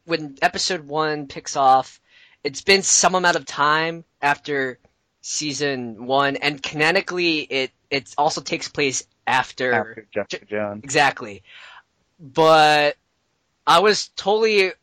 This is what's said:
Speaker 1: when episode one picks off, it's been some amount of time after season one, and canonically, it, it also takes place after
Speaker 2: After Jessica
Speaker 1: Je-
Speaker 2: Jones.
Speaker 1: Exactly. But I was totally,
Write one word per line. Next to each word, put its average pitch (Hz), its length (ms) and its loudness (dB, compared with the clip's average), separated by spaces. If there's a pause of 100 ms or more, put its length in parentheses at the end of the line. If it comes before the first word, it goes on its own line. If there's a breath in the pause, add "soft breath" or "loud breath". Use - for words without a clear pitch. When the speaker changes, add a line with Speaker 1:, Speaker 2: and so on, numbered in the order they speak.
Speaker 1:
when 156 360 -6
episode 175 460 -2
one 151 400 -4
picks - 280 -14
off, 131 440 2 (440 soft breath)
it's 147 180 -8
been 196 200 4
some - 320 2
amount 180 220 2
of 143 100 -4
time 160 600 0 (160)
after 143 580 -2 (420)
season 127 840 -6
one, 139 320 2
and 143 260 -4
canonically, 170 760 0
it, 131 320 -4 (180)
it 135 280 -6
also 156 220 0
takes - 300 -8
place 135 360 -4 (200)
after 127 480 -2
Speaker 2:
After 110 400 -4
Jessica - 320 -8
Speaker 1:
Je- - 60 -20
Speaker 2:
Jones. 104 340 -6
Speaker 1:
Exactly. 127 580 -2 (720 loud breath)
But 151 800 4 (680)
I 165 140 6
was 202 360 2
totally, 208 560 2 (120)